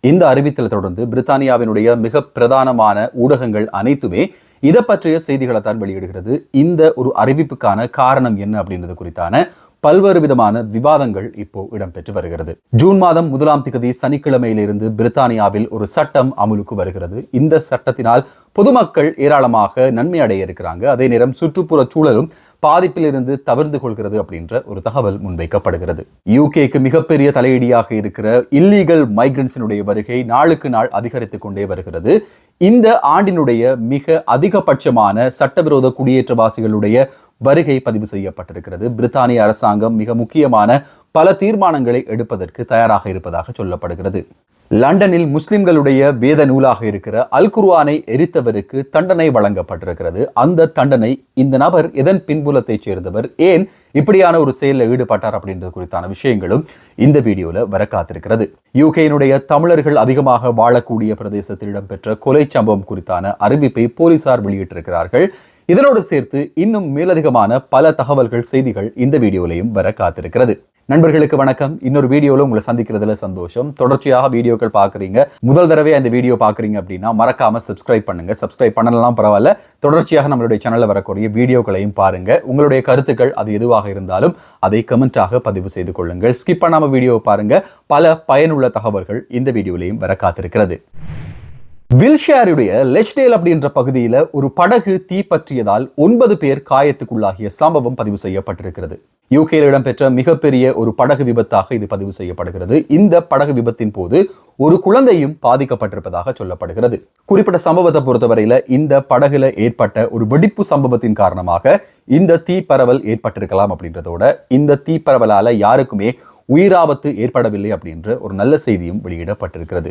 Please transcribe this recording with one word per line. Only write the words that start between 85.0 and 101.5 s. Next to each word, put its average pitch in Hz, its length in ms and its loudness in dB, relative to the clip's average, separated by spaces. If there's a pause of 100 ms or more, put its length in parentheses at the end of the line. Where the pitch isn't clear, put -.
பதிவு 98 280 -6
செய்து 90 240 -8
கொள்ளுங்கள். 90 420 -2
ஸ்கிப் 175 240 -2
பண்ணாம 156 300 2
வீடியோவை 123 340 2
பாருங்க. 107 340 2 (300)
பல 160 200 4 (180)
பயனுள்ள 139 380 2 (100)
தகவல்கள் 104 420 -6 (180)
இந்த 131 200 -2
வீடியோலையும் 92 460 -6
வர 98 180 -2
காத்திருக்கிறது. 90 540 -2 (1200)
வில்ஷியருடைய 226 720 4 (200)
லெச்டேல் 233 460 2
அப்படின்ற 165 300 0 (100)
பகுதியில 123 380 0 (220)
ஒரு 139 100 -2 (120)
படகு 202 340 2 (160)
தீப்பற்றியதால் 135 760 -2 (180)
ஒன்பது 226 400 4
பேர் 139 260 -2
காயத்துக்குள்ளாகிய 110 800 -2 (100)
சம்பவம் 143 420 0
பதிவு 104 260 -4
செய்யப்பட்டிருக்கிறது. 92 680 -8 (400)
யூ 151 140 6
கேல 151 220 4
இடம்பெற்ற 135 380 0 (100)
மிகப்பெரிய 131 520 2 (100)
ஒரு 113 180 0
படகு 135 280 2
விபத்தாக 113 400 0 (100)